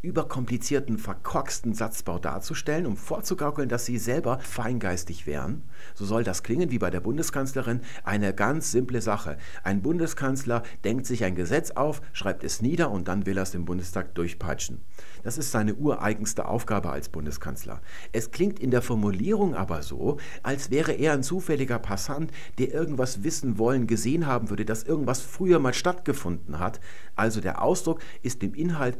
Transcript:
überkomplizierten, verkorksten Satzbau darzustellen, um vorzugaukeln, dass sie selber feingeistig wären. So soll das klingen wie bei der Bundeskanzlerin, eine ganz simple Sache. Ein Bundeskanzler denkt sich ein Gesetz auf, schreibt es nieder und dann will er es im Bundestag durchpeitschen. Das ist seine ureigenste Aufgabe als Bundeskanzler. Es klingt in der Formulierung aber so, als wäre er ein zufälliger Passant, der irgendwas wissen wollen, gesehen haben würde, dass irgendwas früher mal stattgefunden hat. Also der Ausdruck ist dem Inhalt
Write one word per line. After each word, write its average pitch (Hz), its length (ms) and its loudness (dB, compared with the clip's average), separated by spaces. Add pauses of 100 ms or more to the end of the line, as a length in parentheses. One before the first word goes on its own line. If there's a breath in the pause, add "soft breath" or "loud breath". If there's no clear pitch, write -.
überkomplizierten, 131 920 0
verkorksten 110 760 -2
Satzbau 95 460 -2
darzustellen, 147 680 -2
um 110 120 0
vorzugaukeln, 151 760 -2
dass 120 160 0
sie 123 100 0
selber 123 420 0
feingeistig 98 880 -2
wären. 73 360 -2 (320 loud breath)
So 101 100 -2
soll 113 200 2
das 98 180 -2
klingen 147 280 2
wie 120 80 2
bei 90 120 2
der 87 100 0
Bundeskanzlerin, 135 800 0 (240 loud breath)
eine 101 300 2
ganz 127 360 2
simple 127 300 2
Sache. 104 380 0 (240 loud breath)
Ein 98 180 2
Bundeskanzler 135 840 0 (220 loud breath)
denkt 120 220 0
sich 117 180 0
ein 92 100 2
Gesetz 101 360 2
auf, 147 320 0 (100)
schreibt - 320 0
es - 160 -2
nieder 151 300 2
und 92 180 0
dann 95 160 2
will 98 140 2
er 92 60 2
es 90 100 -2
im 87 100 0
Bundestag 90 500 -2
durchpeitschen. - 680 -2 (400 loud breath)
Das 120 160 -2
ist 135 120 -2
seine 107 240 2
ureigenste 107 720 0
Aufgabe 101 440 0
als 69 180 -2
Bundeskanzler. 71 720 -4 (320 loud breath)
Es - 180 -2
klingt 196 300 0
in 131 100 2
der 120 120 4
Formulierung 120 720 2
aber 85 280 0
so, 101 360 0 (240 loud breath)
als 139 280 -2
wäre 156 220 2
er 147 220 2
ein 139 80 2
zufälliger 143 560 0
Passant, 143 520 -2 (280 loud breath)
der 123 160 2
irgendwas 135 500 0
wissen 135 320 0
wollen, 120 300 4
gesehen 123 400 2
haben 120 240 2
würde, 104 160 0
dass 107 160 0
irgendwas 135 400 0
früher 180 360 4
mal 131 140 4
stattgefunden 92 840 0
hat. 90 200 0 (380 loud breath)
Also 107 240 2
der - 220 0
Ausdruck 160 400 2 (200 loud breath)
ist 123 200 -2
dem 101 100 0
Inhalt 147 480 0